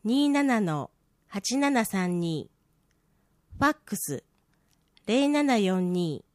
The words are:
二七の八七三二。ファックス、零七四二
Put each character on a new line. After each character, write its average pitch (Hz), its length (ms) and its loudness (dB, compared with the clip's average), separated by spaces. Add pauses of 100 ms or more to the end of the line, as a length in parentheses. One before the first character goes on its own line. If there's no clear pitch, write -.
二 269 260 2
七 277 320 2
の 156 300 -2 (380)
八 202 280 -4
七 277 280 2
三 180 340 -2
二。 165 320 -4 (1080)
フ 269 60 0
ァ 294 60 4
ッ 294 40 -4 (120)
ク 208 100 -6
ス、 - 280 -8 (800)
零 269 220 2
七 294 300 2
四 185 340 0
二 170 320 -2 (100)